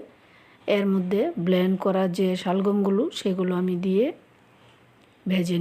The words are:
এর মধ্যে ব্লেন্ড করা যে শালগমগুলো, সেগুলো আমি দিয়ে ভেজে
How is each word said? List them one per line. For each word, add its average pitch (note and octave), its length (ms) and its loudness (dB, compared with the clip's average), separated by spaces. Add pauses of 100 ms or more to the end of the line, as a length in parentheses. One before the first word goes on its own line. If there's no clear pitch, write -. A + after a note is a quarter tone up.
(680)
এর G3+ 180 2
মধ্যে F#3+ 360 0 (240)
ব্লেন্ড F#3 300 2 (100)
করা F#3+ 220 2
যে F#3 200 0 (160)
শালগমগুলো, G3 600 0 (160)
সেগুলো F#3 320 -2 (100)
আমি F#3 140 -2 (100)
দিয়ে G3 200 2 (1200)
ভেজে F3+ 360 0